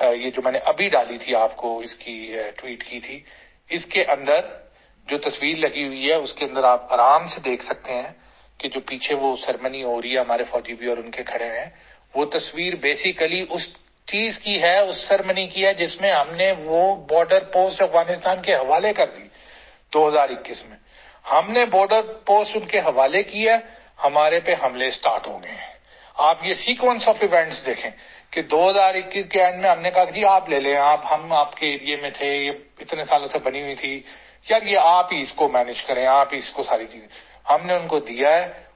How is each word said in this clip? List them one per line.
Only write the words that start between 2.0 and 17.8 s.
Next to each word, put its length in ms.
अ, 120
tweet 320
की 180
थी, 240
इसके 320
अंदर 680
जो 100
तस्वीर 400
लगी 280
हुई 220
है, 100
उसके 260
अंदर 200
आप 280
आराम 360
से 120
देख 220
सकते 300
हैं 240
कि 80
जो 120
पीछे 340
वो 220
ceremony 460
हो 180
रही 120
है, 80
हमारे 240
फौजी 300
भी 140
और 100
उनके 240
खड़े 220
हैं, 360
वो 80
तस्वीर 520
basically 720
उस 260
चीज 280
की 180
है, 300
उस 240
ceremony 400
की 120
है, 140
जिसमें 380
हमने 400
वो 440
border 420
post 440